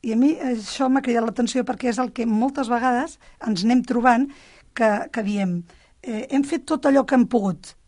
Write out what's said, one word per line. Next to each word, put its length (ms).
I 80
a 60
mi 180
això 560
m'ha 100
cridat 240
l'atenció 380
perquè 260
és 80
el 140
que 140
moltes 440
vegades 480
ens 160
anem 200
trobant 440
que, 380
que 120
diem, 400
«Eh, 260
hem 140
fet 220
tot 200
allò 200
que 100
hem 120
pogut.» 500